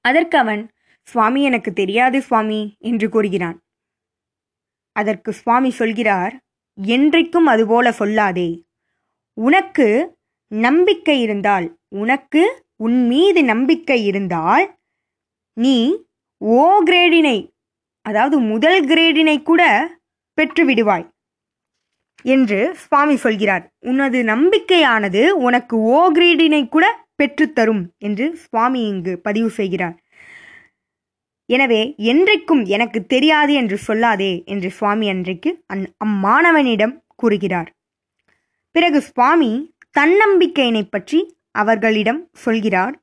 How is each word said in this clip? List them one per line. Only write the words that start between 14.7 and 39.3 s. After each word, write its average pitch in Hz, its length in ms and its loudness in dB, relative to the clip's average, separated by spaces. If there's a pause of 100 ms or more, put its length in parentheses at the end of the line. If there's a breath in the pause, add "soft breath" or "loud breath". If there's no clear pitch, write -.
நீ 262 540 0 (320)
ஓ 294 440 2
கிரேடினை, 330 680 2 (520)
அதாவது 247 360 0
முதல் 262 480 2
கிரேடினை 311 560 2
கூட 320 480 2 (440)
பெற்று 311 320 0
விடுவாய்" 208 460 0 (1080)
என்று 254 520 0
சுவாமி 285 420 0
சொல்கிறார். 202 640 -2
"உனது 254 440 -2
நம்பிக்கையானது 247 1080 2
உனக்கு 247 500 0
ஓ 285 340 2
கிரேடினை 311 560 2
கூட 381 340 0 (200)
பெற்றுத்தரும்" 233 640 0 (140)
என்று 220 380 -6
சுவாமி 240 500 -2
இங்கு 185 320 -6
பதிவு 214 320 -2
செய்கிறார். 180 520 -6 (1400 loud breath)
எனவே, 240 520 0
"என்றைக்கும் 302 680 0
எனக்கு 214 400 -4
தெரியாது 294 480 2
என்று 214 340 -2
சொல்லாதே" 208 560 -2
என்று 190 260 -8
சுவாமி 208 380 -4
அன்றைக்கு 185 640 -6
அந்-, 190 200 -8 (120)
அம்மாணவனிடம் 240 1040 0
கூறுகிறார். 190 680 -4 (960)
பிறகு 330 300 2
சுவாமி 269 760 0 (240)